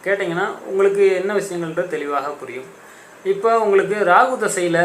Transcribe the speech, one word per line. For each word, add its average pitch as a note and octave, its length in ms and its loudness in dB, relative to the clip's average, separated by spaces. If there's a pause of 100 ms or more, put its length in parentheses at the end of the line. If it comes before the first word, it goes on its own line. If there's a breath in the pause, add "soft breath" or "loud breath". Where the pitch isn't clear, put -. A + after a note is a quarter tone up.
கேட்டிங்கன்னா F#3+ 420 -2 (220)
உங்களுக்கு G3 340 4 (160)
என்ன G3+ 220 -2
விஷயங்கள்ன்றது E3+ 540 -4
தெளிவாக C#3+ 440 -4
புரியும். B2+ 300 -12 (640 loud breath)
இப்ப A3+ 320 2
உங்களுக்கு G3 320 2 (160)
ராகு B3+ 220 4 (100)
தசையில F3 380 -2